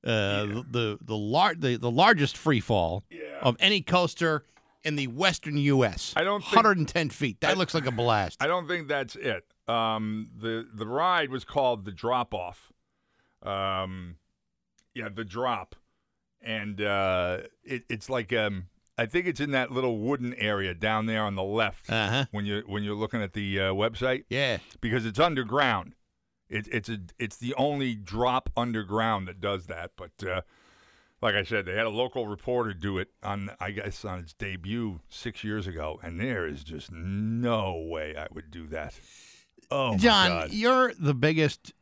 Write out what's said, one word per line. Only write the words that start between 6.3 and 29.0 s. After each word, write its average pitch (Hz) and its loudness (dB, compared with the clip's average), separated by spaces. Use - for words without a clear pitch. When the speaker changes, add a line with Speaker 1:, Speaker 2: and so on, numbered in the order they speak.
Speaker 2:
think - -4
Speaker 1:
Hundred 220 8
and 156 2
ten 160 0
feet. 127 -4
That 156 2
Speaker 2:
I - 4
Speaker 1:
looks 185 0
like 151 0
a 131 0
blast. 113 2
Speaker 2:
I 143 0
don't 175 0
think 165 -4
that's 139 -2
it. - -4
Um, 110 0
the, 113 -4
the 107 -8
ride 156 0
was 131 -6
called 123 0
the 101 -10
Drop 120 -2
Off. 90 -10
Um, 95 -4
yeah, 113 -8
the 104 -8
Drop. 107 -4
And, 104 -6
uh, 92 2
it, 123 -6
it's 113 -8
like, 123 -2
um, 104 0
I 117 0
think 175 0
it's 147 -2
in 143 0
that 127 2
little 127 2
wooden 123 0
area 101 0
down 107 2
there 110 0
on 101 0
the 95 -2
left 101 -2
Speaker 1:
Uh-huh. 113 2
Speaker 2:
when 104 -4
you're, 104 -2
when 104 -4
you're 104 -2
looking 107 -2
at 98 -4
the, 98 -2
uh, - 4
website. 117 0
Speaker 1:
Yeah. 127 0
Speaker 2:
Because 117 0
it's 107 -4
underground. 131 2
It, 104 -4
it's 110 -2
a, 110 -4
it's 110 -6
the 123 -6
only 135 0
drop 113 0
underground 110 0